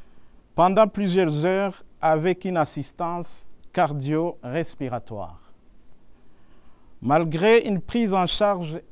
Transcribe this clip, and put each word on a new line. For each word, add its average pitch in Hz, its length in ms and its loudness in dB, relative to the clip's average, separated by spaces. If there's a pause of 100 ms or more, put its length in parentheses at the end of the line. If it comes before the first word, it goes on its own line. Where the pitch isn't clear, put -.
(560)
pendant 190 320 6
plusieurs 180 560 0
heures 190 400 0 (160)
avec 160 440 2
une 185 120 -2
assistance 165 920 -4 (240)
cardio-respiratoire. 139 1800 -4 (1500)
Malgré 165 680 4
une 196 120 0
prise 226 340 0
en 185 120 2
charge 175 540 -2 (120)